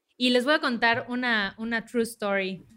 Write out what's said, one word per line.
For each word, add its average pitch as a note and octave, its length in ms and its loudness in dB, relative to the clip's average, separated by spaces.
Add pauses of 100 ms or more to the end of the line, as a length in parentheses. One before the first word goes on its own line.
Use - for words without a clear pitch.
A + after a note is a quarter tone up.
(160)
Y B3 140 2
les B3 140 4
voy D4 100 4
a D#4 60 2
contar A#3+ 480 0
una, A#3+ 500 -2
una A3+ 280 -4
true A#3 160 -2
story, G3 640 -4 (100)